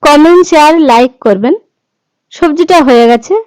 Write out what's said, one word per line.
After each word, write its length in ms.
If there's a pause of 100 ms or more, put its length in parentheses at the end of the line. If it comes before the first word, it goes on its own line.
কমেন্ট, 460
শেয়ার, 240 (160)
লাইক 240 (120)
করবেন। 280 (800)
সবজিটা 500
হয়ে 240
গেছে 260 (140)